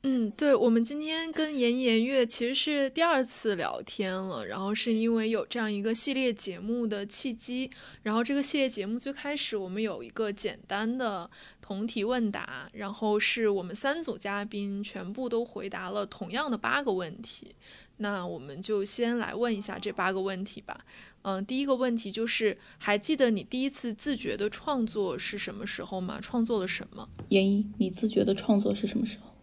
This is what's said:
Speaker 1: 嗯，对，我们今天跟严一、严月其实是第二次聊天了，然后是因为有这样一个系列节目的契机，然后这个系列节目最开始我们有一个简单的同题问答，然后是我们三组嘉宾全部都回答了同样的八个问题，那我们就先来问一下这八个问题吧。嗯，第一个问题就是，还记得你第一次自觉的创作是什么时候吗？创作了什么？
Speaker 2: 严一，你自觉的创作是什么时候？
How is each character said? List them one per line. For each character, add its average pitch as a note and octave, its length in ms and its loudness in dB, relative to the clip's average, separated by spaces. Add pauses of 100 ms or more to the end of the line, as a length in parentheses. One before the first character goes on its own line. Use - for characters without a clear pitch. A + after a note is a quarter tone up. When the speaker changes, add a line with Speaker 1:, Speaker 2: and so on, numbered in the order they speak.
Speaker 1:
嗯， B3 260 4
对， C#4+ 220 6
我 A#3 160 8
们 A#3 140 6
今 C#4+ 160 -4
天 D#4+ 320 -2
跟 D#4 260 0
严 A#3+ 160 4
一、 B3+ 100 0
严 A3+ 200 6
月 B3+ 240 4
其 A#3 180 0
实 B3+ 80 0
是 C#4 360 2
第 D4 120 -2
二 D#4+ 220 6
次 A3 320 2
聊 D2 280 -2
天 F#3+ 300 -2
了， F#3 320 -4
然 G#2 140 -6
后 G3+ 160 0
是 A#3 160 0
因 A3+ 240 4
为 A3 140 2
有 A3 160 0
这 - 120 -6
样 A3 140 0
一 G3+ 100 -2
个 A3 140 0
系 C#4 180 2
列 C4 200 2
节 F3 260 -6
目 A3+ 260 -2
的 G3+ 200 -2
契 A#3 280 -2
机， B3+ 380 -4 (300)
然 G#3+ 120 -2
后 A3+ 80 2
这 C#4 140 0
个 C#4 80 2
系 C#4+ 140 0
列 C4+ 120 4
节 G3 160 -4
目 A3+ 140 -2
最 C#4 140 -6
开 C#4+ 200 -6
始 C#4+ 220 -4
我 F#3+ 140 -4
们 F#3 120 -2
有 G3 220 -4
一 A#2+ 60 -14
个 A3 200 -2
简 G3+ 380 -6
单 A3 300 0
的 G3+ 320 -2 (320)
同 G3+ 260 -6
题 A3 160 -2
问 A#3 260 2
答， - 440 -6
然 G#3 200 -8
后 G#3 240 2
是 A3 300 2
我 G3 160 2
们 F3+ 100 -8
三 D4 300 0
组 A#3+ 140 -4
嘉 G3+ 260 -4
宾 G3+ 400 -4
全 F#3+ 300 -8
部 B3+ 160 -4
都 A#3 160 0
回 G3 240 -8
答 F#3+ 200 -6
了 G3+ 160 -2
同 - 280 -10
样 C#4 180 0
的 G#3+ 60 0
八 B3 260 2
个 B3 80 0
问 F3+ 300 -4
题， - 340 -16 (400)
那 G3+ 320 -4
我 E3+ 100 -6
们 - 240 -10
就 G3+ 220 0
先 A#3 340 0
来 - 160 -2
问 A#3 220 2
一 G3+ 60 -6
下 - 180 -6
这 G3+ 100 -4
八 F#3 220 2
个 F#3+ 80 0
问 F#3+ 240 -2
题 - 160 -10
吧。 - 180 -12 (440)
嗯， G3 240 -2
第 B3+ 120 -2
一 C#4 80 2
个 C#4 120 4
问 B3 180 2
题 A3 160 -4
就 A3+ 160 -2
是， A3 300 2 (200)
还 G#3 200 2
记 D4 180 2
得 B3 160 6
你 G3+ 100 2
第 B3+ 200 -4
一 C#4 80 2
次 A#3+ 240 -4
自 C4 240 -2
觉 B2+ 180 -2
的 G#3 140 -2
创 B3+ 360 0
作 F#3 320 0
是 - 200 -6
什 - 180 -6
么 G3+ 100 -8
时 G3 160 -6
候 F#3+ 200 -6
吗？ - 200 -6
创 A#3 220 0
作 A3+ 160 2
了 F#3 80 -2
什 - 260 -4
么？ A3 140 -14 (220)
Speaker 2:
严 G3 200 6
一， G3+ 160 4 (120)
你 F#3+ 120 2
自 G#3+ 200 -2
觉 G3+ 160 4
的 G3 100 4
创 G3+ 240 4
作 G3+ 160 2
是 G#3+ 100 -2
什 - 140 -2
么 A3+ 60 2
时 - 140 -8
候？ - 100 -20 (140)